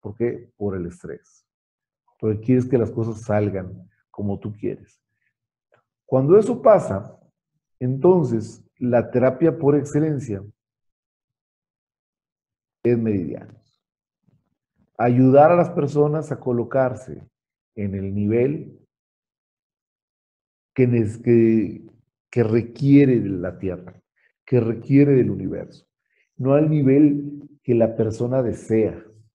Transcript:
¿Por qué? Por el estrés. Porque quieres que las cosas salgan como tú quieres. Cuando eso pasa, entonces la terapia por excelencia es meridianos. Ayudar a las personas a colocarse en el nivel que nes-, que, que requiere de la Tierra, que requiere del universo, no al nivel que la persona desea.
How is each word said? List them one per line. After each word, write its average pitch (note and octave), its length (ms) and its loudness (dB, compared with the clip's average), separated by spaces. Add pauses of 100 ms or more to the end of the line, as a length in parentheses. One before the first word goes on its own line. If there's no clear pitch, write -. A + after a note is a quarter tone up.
¿Por G#2 140 -14
qué? - 400 -8
Por G2+ 200 -6
el F2 100 -8
estrés. - 600 -18 (720)
Porque G#2+ 220 -2
quieres B2+ 260 2
que C3 100 0
las A2 140 0
cosas A2 300 -6
salgan F#2+ 680 -4 (220)
como G2+ 280 -8
tú G#2 140 -12
quieres. - 480 -12 (1040)
Cuando C#3 320 4
eso A3+ 240 0
pasa, B2+ 560 2 (640)
entonces B2+ 880 0 (120)
la A#2+ 320 0
terapia C3 480 0
por C#3+ 180 2
excelencia C3+ 680 -4 (2500)
es A#2+ 140 2
meridianos. G2+ 840 -8 (1160)
Ayudar C3 560 6
a - 20 4
las F3 140 0
personas D3 640 -2
a B2+ 60 -10
colocarse A#2+ 840 -4 (500)
en G2+ 200 -6
el G2 180 -8
nivel A#2 640 -2 (2000)
que B2+ 160 2
nes-, A2+ 320 -2
que, A2+ 640 2 (440)
que A#2+ 140 0
requiere B2+ 800 2
de G2 80 -6
la F2+ 280 -8
Tierra, F2+ 440 -12 (440)
que B2 140 2
requiere C3+ 540 2
del A2+ 160 2
universo, F2+ 580 -10 (480)
no C3+ 180 0
al D3+ 160 4
nivel C#3+ 760 2 (160)
que B2 120 0
la A2+ 200 2
persona A#2+ 480 -2
desea. G#2+ 580 -2 (340)